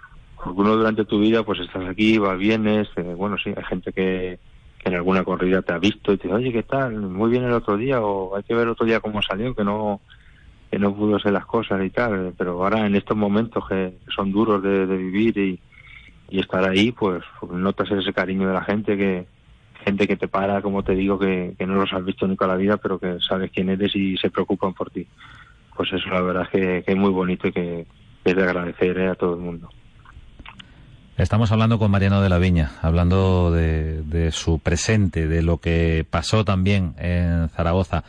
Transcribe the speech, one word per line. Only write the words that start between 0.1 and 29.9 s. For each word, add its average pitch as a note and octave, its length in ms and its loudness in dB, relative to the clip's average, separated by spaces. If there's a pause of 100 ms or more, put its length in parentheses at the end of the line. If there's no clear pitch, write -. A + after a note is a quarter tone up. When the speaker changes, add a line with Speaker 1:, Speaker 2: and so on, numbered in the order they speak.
Speaker 1:
porque F2+ 260 -6
uno G#2+ 140 4
durante A2 300 2
tu G#2 140 0
vida, A2 240 4
pues G2 180 -4
estás F#2 260 -8
aquí, G#2+ 320 2
vas, F#2+ 180 2
vienes, G#2+ 500 2 (100)
eh, F#2+ 40 -4 (140)
bueno, G2 280 -4
sí, G#2 140 -4
hay F2+ 60 -10
gente F#2 280 -6
que, F#2 460 -2 (400)
que - 120 -6
en F#2 60 0
alguna F#2 280 2
corrida F2+ 400 0
te F2+ 100 -2
ha E2+ 60 -4
visto G2+ 340 0
y G2 40 2
te - 100 -10
dice, F#2 80 0
"Oye, B2+ 160 0
¿qué A2+ 120 0
tal? C3 320 -2
Muy G2+ 360 -2
bien B2 120 2
el B2 100 0
otro G#2+ 240 0
día", B2 240 0
o G2 340 -2
"Hay G2+ 80 -4
que - 100 -4
ver A#2 140 2
otro A#2 180 0
día A2+ 140 2
cómo G#2+ 240 -4
salió, A#2 320 -4
que G#2+ 80 -2
no, G#2 360 -2 (720)
que - 80 -4
no G2+ 180 2
pudo G#2 240 2
ser G2+ 140 0
las F#2 140 -2
cosas" G2+ 360 -2
y F#2 60 -2
tal, F#2+ 480 -2
pero F2+ 140 -2 (120)
ahora G#2+ 220 2
en G2+ 100 2
estos G#2 220 0
momentos G#2 500 0
que F#2+ 300 -2 (180)
son G2 160 -2
duros G#2 300 2
de, G2 240 2
de F#2+ 120 0
vivir G2+ 420 0
y, F#2+ 200 0 (720)
y F#2+ 100 -2
estar F#2 300 -2
ahí, G2+ 220 2
pues, F#2 320 -2 (160)
pues F2 140 -12
notas F#2+ 360 -2
ese G2 240 0
cariño F#2+ 340 0
de F#2 60 0
la F2+ 100 0
gente, G#2 320 -2
que F#2+ 300 0 (600)
gente G2+ 220 2
que G2 100 0
te - 100 -4
para, G2 340 0
como G2 220 -2
te G2 100 0
digo, F#2+ 240 0
que, F#2 400 -2
que F#2+ 80 -4
no F#2+ 100 -2
los G2 180 0
has F#2 120 -4
visto G2 220 -2
nunca F#2+ 180 0
en F#2 60 0
la F#2 60 0
vida, G2+ 200 2
pero F#2+ 220 -4
que F2+ 180 -4 (100)
sabes F#2+ 240 -2
quién F#2 180 -2
eres F#2+ 260 0
y G2 220 0
se G2 120 -2
preocupan F#2+ 460 -2
por - 160 -8
ti. F#2 160 -8 (680)
Pues - 180 -4
eso, F#2 160 -4
la F#2 120 0
verdad F2+ 220 -2
es E2+ 60 -6
que, F#2 360 0
que G2 60 0
es F#2+ 60 4
muy G2 140 4
bonito F#2 360 0
y F#2 40 0
que E2+ 360 -4 (360)
es F#2 120 2
de F#2+ 80 4
agradecer, F2+ 560 0
eh, F#2 100 2
a F2+ 60 0
todo F2+ 180 0
el E2+ 80 -4
mundo. E2+ 280 -10 (1500)